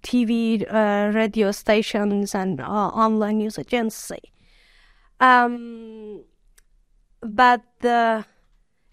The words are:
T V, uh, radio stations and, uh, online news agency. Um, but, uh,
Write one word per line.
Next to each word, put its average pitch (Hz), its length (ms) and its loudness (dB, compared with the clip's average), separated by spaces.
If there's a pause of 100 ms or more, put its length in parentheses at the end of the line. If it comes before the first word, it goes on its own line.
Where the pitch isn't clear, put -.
T 247 220 0
V, 226 400 0
uh, 208 480 0
radio 220 380 0
stations 208 840 0
and, 185 280 -4
uh, - 40 -10
online 214 720 0
news 214 200 -6
agency. - 600 -6 (1000)
Um, 233 1040 0 (1000)
but, 240 440 2 (180)
uh, 233 400 0 (680)